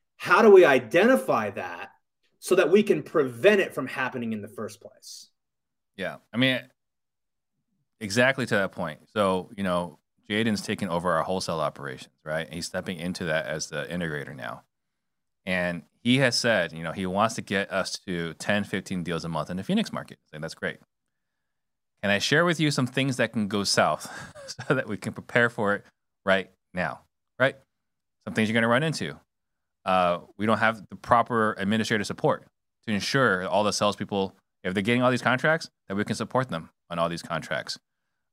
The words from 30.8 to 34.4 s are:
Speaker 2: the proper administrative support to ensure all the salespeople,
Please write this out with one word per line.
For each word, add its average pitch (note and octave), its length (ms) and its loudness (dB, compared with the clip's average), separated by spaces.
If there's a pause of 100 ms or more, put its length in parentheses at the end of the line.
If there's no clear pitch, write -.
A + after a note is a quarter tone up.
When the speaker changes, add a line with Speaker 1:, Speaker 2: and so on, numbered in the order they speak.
Speaker 2:
the G2+ 60 -18
proper A2+ 640 2
administrative G#2 480 0
support A#2 400 -2 (400)
to A2+ 80 -4
ensure G2 540 2
all F#2+ 160 2
the G2+ 100 0
salespeople, G2+ 640 -2 (280)